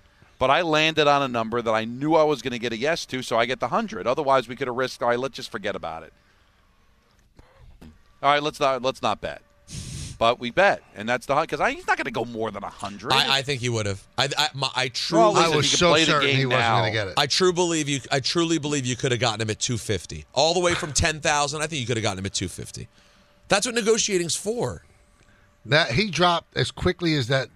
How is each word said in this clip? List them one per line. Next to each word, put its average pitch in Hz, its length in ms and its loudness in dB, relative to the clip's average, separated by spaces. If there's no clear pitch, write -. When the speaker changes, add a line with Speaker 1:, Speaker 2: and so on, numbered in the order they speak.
Speaker 1:
But 131 100 4
I 156 120 4
landed 156 460 4
on 143 140 6
a 135 60 0
number 117 340 -2
that 110 100 0
I 110 120 2
knew 135 320 -2
I 156 80 8
was 147 180 0
gonna 123 160 -4
get 113 140 -2
a 117 40 -4
yes 147 300 -2
to, 127 160 -6
so 117 160 0
I 120 80 4
get 123 140 -4
the 123 80 -2
hundred. 127 400 -4
Otherwise, 135 400 2
we 123 80 -12
could 127 100 -6
have 120 100 -4
risked, 127 260 -4
"All 123 60 2
right, 120 100 2
let's 127 180 -6
just - 140 -12
forget 101 260 -6
about 82 260 -10
it." 78 100 -20
All 143 100 4
right, 147 100 2
let's 147 180 -4
not, 135 220 0
let's 131 180 -2
not 107 200 -2
bet. - 220 -8
But 117 220 2
we 123 100 -6
bet, 180 320 4
and 104 120 -6
that's 123 180 -2
the 139 100 0
hun-, 156 100 2
'cause 147 140 -6
I, 208 100 2
he's 349 160 -10
not - 100 2
gonna 147 140 -4
go 113 140 -4
more 110 260 -4
than 101 140 -10
a 90 40 -10
hundred. 101 440 -8
Speaker 2:
I, 135 260 4
I 139 40 -2
think 131 180 -4
he 123 80 -2
would 110 180 -2
have. 98 160 -6
I, 135 180 0
I, 147 160 0
my, 135 220 -4
I 131 120 -2
Speaker 1:
Well, 131 60 -8
Speaker 2:
truly 202 420 4
Speaker 1:
listen, 165 180 4
Speaker 3:
I 147 40 2
was 143 100 2
Speaker 1:
you 139 40 0
can 143 80 2
Speaker 3:
so 170 120 6
Speaker 1:
play 156 100 6
the 156 100 4
Speaker 3:
certain 143 180 2
Speaker 1:
game 139 100 2
Speaker 3:
he 127 80 2
wasn't 123 180 0
Speaker 1:
now. 110 160 4
Speaker 3:
gonna 110 100 0
get 107 180 -2
it. 90 80 -10
Speaker 2:
I 147 120 2
truly 185 240 2
believe 170 360 0
you. 143 120 -2
I 143 80 0
truly 165 400 0
believe 147 260 -2
you 123 120 -2
could 135 160 -2
have 120 80 0
gotten 110 200 0
him 110 100 -2
at 101 100 -6
two 120 180 -2
fifty, 92 540 -6
all 156 220 4
the 185 60 2
way 175 140 2
from 160 180 -6
ten 156 280 0
thousand. 147 420 0
I 156 60 -4
think 156 120 -6
you 117 60 -4
could 120 120 0
have 110 40 -2
gotten 98 160 -2
him 95 80 -6
at 95 80 -6
two 92 140 -4
fifty. - 400 -12
That's 196 180 2
what 240 120 -2
negotiating's 196 580 0
for. 196 500 -6
Speaker 3:
That 139 280 2
he 196 180 0
dropped 170 460 0
as 131 160 -2
quickly 175 420 0
as 127 140 0
that, 135 280 0